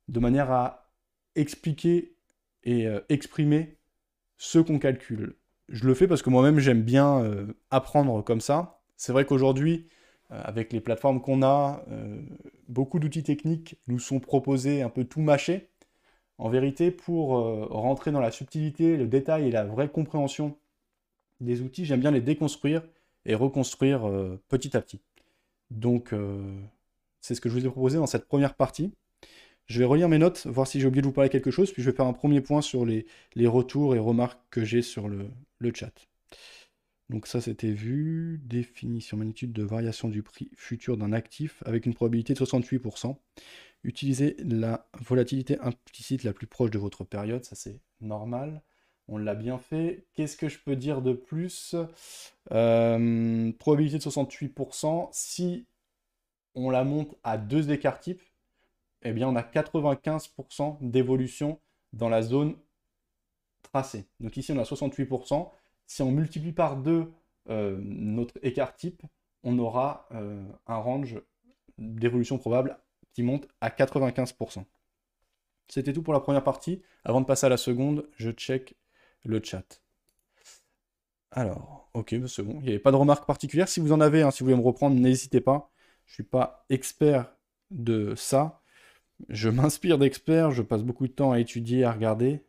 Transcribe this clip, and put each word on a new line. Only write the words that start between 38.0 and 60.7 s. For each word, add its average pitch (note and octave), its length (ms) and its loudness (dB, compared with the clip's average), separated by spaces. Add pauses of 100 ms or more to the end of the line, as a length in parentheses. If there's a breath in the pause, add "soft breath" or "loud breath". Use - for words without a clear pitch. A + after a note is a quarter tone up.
Définition, A#2+ 720 -8
magnitude A2 360 -6
de G#2+ 120 -4
variation A2+ 440 -4
du G#2+ 140 -4
prix - 320 -16
futur - 420 -6
d'un G#2 160 -2
actif - 540 -6
avec A2+ 180 -2
une A#2+ 100 0
probabilité A#2 400 0
de - 40 -2
soixante-huit B2+ 400 0
pour A2 200 -8
cent. C3 220 -8 (600 loud breath)
Utilisez C#3 560 -2
la A2+ 500 -2 (120)
volatilité B2+ 580 0
implicite - 640 -8
la G#2+ 100 -2
plus - 140 -12
proche A#2 240 -2
de G#2+ 80 -4
votre G2+ 240 -6
période, G#2+ 420 -6
ça - 120 -20
c'est - 240 -16 (200)
normal. A#2+ 640 -8 (460)
On G#2+ 100 -8
l'a G#2+ 160 -4
bien A#2+ 240 -6
fait. E3 560 -6
Qu'est-ce D3+ 220 -6
que D3+ 120 -4
je - 120 -10
peux C#3+ 160 -4
dire C3+ 260 -4
de B2+ 100 2
plus ? D#3+ 600 -8 (800 loud breath)
Euh, A2+ 1000 2
probabilité D3+ 460 2
de - 40 -6
soixante-huit C#3+ 460 -6
pour - 280 -8
cent, E3 360 -4
si F3+ 540 -6 (880)
on B2+ 160 -4
la B2+ 140 2
monte D3 400 -4
à A2+ 120 -2
deux C#3 340 -2
écarts C#3+ 300 -2
types, F3+ 220 -10 (800)
eh A2+ 100 -4
bien A#2+ 160 -2
on B2+ 80 -2
a A#2 80 -4
quatre-vingt-quinze D3+ 800 -2
pour - 260 -20
cent D3 280 -6